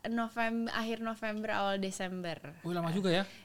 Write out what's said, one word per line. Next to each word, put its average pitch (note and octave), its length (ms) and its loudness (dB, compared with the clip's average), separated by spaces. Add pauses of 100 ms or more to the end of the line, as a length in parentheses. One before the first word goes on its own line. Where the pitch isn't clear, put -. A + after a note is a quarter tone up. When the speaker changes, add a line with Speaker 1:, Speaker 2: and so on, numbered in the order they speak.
Speaker 1:
Novem-, A3+ 640 0
akhir A3+ 320 0
November, A3 480 -2
awal G3 260 4
Desember. F#3 600 -2 (240)
Speaker 2:
Wih, E3+ 80 -2
lama E3+ 180 2
juga F#3 220 4
ya? F#3+ 120 6 (200)